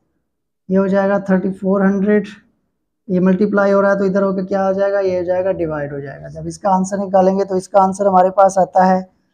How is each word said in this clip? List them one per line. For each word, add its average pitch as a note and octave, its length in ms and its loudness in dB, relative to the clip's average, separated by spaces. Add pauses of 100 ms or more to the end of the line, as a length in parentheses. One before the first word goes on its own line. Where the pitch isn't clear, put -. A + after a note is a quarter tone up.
(680)
ये F#3+ 80 0
हो G3 120 2
जाएगा G3 300 0 (100)
थर्टी F#3+ 240 0
फ़ोर F#3+ 320 -2
हंड्रेड। G3+ 420 0 (840)
ये F3+ 120 0
मल्टीप्लाई G3 520 2
हो G3 80 2
रहा G3 100 2
है G3 80 0
तो G3+ 60 -2
इधर F#3+ 180 0
होकर F#3+ 220 -2
क्या G3 220 -2
हो F#3+ 60 0
जाएगा, G3 280 -2
ये F#3 180 -2
हो F3+ 60 -4
जाएगा F3+ 280 0
डिवाइड D#3 400 -6
हो C#3+ 80 -10
जाएगा। D3 300 -14
जब D#3+ 160 -14
इसका E3+ 240 -4
आंसर F#3 280 0
निकालेंगे F#3+ 460 2
तो F#3+ 120 -4
इसका F#3+ 260 0
आंसर F#3+ 240 0
हमारे F#3 260 4
पास F#3+ 260 4
आता F#3 260 2
है F#3 180 2 (320)